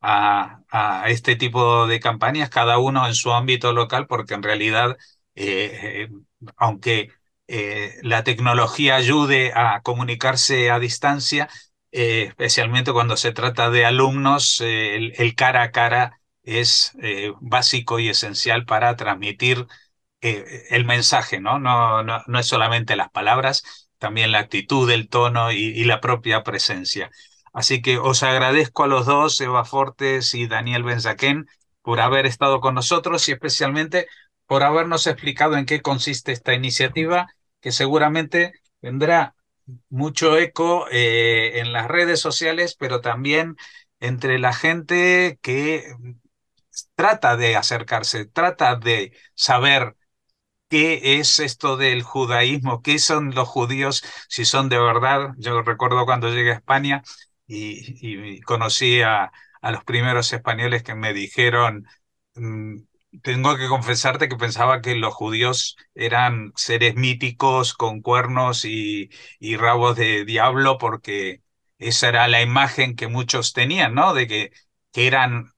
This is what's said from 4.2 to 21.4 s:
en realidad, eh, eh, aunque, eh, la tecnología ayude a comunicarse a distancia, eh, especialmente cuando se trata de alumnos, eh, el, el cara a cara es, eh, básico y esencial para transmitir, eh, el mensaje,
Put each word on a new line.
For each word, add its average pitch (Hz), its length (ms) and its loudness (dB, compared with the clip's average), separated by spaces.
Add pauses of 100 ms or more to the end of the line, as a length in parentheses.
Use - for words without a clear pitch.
en 101 100 -8
realidad, 110 540 0 (360)
eh, 101 760 -6
eh, - 20 -18 (460)
aunque, 110 540 -2 (360)
eh, 104 560 -6
la 117 220 0
tecnología 123 720 2
ayude 135 580 2
a 117 280 2
comunicarse 123 880 0
a 120 80 4
distancia, 143 680 -2 (440)
eh, 117 360 0
especialmente 123 640 0
cuando 117 240 2
se 117 160 -2
trata 120 380 0
de 120 160 4
alumnos, 135 760 2
eh, 110 360 -2
el, 113 200 -4
el 120 180 0
cara 127 280 2
a 117 80 -2
cara 120 500 0 (220)
es, - 500 0 (100)
eh, 104 380 -4
básico 123 580 0
y 113 100 0
esencial 113 580 -2
para 117 300 2
transmitir, 113 680 -2 (540)
eh, 113 500 -6
el 120 140 2
mensaje, 120 560 0